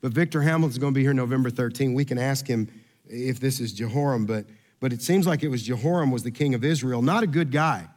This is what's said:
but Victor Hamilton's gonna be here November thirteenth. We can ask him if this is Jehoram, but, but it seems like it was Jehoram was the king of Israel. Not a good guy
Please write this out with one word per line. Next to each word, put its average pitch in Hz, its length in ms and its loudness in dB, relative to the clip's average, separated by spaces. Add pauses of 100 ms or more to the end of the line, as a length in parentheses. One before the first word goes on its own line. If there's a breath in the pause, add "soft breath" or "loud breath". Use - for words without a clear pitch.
but 131 100 -4
Victor 160 300 0
Hamilton's 160 360 2
gonna 139 140 0
be 135 100 2
here 139 120 4
November 127 360 0
thirteenth. 123 460 -2
We 139 100 0
can 127 120 -4
ask 135 300 -2
him 113 200 0 (400 loud breath)
if 123 320 -6
this 131 200 -2
is 113 140 -4
Jehoram, 117 520 0
but, 107 200 -2 (340 loud breath)
but 127 140 -2
it 117 80 -8
seems 185 240 4
like 170 180 0
it 151 60 -2
was 123 140 -2
Jehoram 131 480 0
was 120 120 -2
the 120 80 -4
king 139 220 0
of 120 100 -2
Israel. 131 380 0
Not 185 220 4
a 208 40 0
good 156 240 0
guy 135 460 0